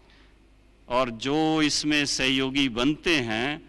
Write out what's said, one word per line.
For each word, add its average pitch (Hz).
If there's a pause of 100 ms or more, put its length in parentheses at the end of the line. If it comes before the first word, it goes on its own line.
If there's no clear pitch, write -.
(880)
और 123
जो 151
इसमें 147
सहयोगी 135
बनते 143
हैं, 123